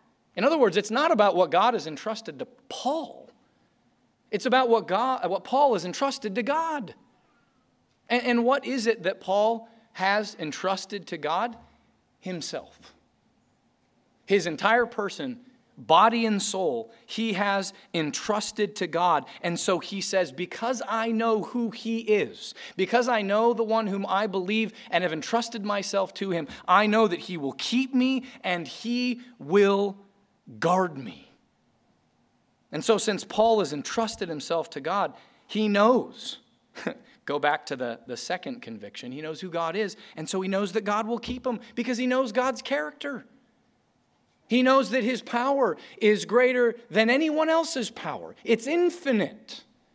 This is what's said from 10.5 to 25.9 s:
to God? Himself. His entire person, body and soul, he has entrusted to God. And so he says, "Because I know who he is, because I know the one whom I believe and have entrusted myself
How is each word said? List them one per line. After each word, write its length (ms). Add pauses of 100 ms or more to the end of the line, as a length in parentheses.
to 100
God? 380 (640)
Himself. 580 (1500)
His 200
entire 400
person, 540 (380)
body 480
and 160
soul, 500 (140)
he 280
has 380 (220)
entrusted 840
to 100
God. 380 (160)
And 160
so 220
he 220
says, 320
"Because 520
I 260
know 320
who 260
he 300
is, 540 (220)
because 320
I 140
know 320
the 100
one 240
whom 180
I 220
believe 460 (180)
and 120
have 100
entrusted 500
myself 520